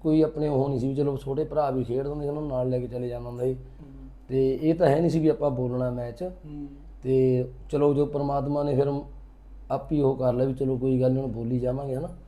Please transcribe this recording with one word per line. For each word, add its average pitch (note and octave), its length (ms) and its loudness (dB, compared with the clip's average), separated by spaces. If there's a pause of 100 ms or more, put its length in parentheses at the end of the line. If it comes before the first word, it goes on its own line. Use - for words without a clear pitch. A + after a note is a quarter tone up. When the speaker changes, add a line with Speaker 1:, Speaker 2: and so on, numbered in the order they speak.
Speaker 1:
ਕੋਈ D#3 200 6
ਆਪਣੇ D3+ 260 0
ਉਹ C#3 200 2
ਨਹੀਂ C3 120 0
ਸੀ C3 80 0
ਵੀ C#3 60 -2
ਚਲੋ C#3+ 220 0
ਛੋਟੇ C3+ 280 -4
ਭਰਾ D3 260 0
ਵੀ C3 140 0
ਖੇਡਦੇ C3+ 240 -2
ਹੁੰਦੇ D3 160 -6
ਸੀ, C#3+ 40 -2
ਉਹਨਾਂ D3+ 140 -4
ਨੂੰ D3 80 -4
ਨਾਲ B2+ 180 0
ਲੈ B2+ 120 0
ਕੇ B2 60 -4
ਚਲੇ B2 220 -6
ਜਾਂਦਾ A#2+ 200 -8
ਹੁੰਦਾ B2 160 -4
ਸੀ। C3 100 0
Speaker 2:
ਹੂੰ। - 540 -16 (200)
Speaker 1:
ਤੇ C3 340 2
ਇਹ D#3+ 120 4
ਤਾਂ E3 120 4
ਹੈ C#3+ 140 6
ਨਹੀਂ E3+ 100 4
ਸੀ D#3+ 100 2
ਵੀ D#3 80 4
ਆਪਾਂ D3 220 2
ਬੋਲਣਾ B2+ 400 -2
ਮੈਚ। A#2+ 320 -8
Speaker 2:
ਹੂੰ। D3+ 440 -10 (360)
Speaker 1:
ਤੇ C3 460 4 (220)
ਚਲੋ D3 240 4
ਜੋ C#3+ 120 4
ਪ੍ਰਮਾਤਮਾ C#3+ 560 -2
ਨੇ C#3+ 120 0
ਫਿਰ C#3 260 2 (720)
ਆਪ C3+ 220 -4
ਹੀ D3 80 2
ਉਹ C3 160 4
ਕਰ B2+ 160 2
ਲਿਆ B2+ 140 2
ਵੀ C3+ 80 -2
ਚਲੋ C3 220 0
ਕੋਈ C3 240 2
ਗੱਲ B2+ 120 4
ਨਹੀਂ, C3 100 2
ਹੁਣ B2+ 100 -4
ਬੋਲੀ A#2 260 -2
ਜਾਵਾਂਗੇ, C3 380 -2
ਹਨਾ। D#3+ 120 -6 (200)